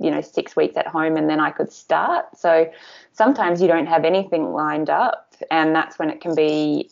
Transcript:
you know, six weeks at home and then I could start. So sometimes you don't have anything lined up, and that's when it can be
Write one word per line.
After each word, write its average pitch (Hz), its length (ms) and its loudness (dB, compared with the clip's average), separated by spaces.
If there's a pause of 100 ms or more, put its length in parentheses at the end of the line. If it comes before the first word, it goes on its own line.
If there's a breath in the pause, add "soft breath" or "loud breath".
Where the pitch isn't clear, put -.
you 160 100 0
know, 151 100 -2
six - 360 -8
weeks 151 200 0
at 156 120 -2
home 160 280 -2
and 156 140 0
then 156 100 0
I 151 100 0
could 151 220 -6
start. 214 640 -2
So 165 340 2 (420 loud breath)
sometimes 185 500 2
you 185 60 6
don't 165 180 2
have 160 180 2
anything 175 480 0
lined 151 380 -2
up, 220 460 -2 (160)
and 160 220 2
that's - 260 -4
when 156 100 -4
it - 100 -10
can 170 140 -6
be 151 580 0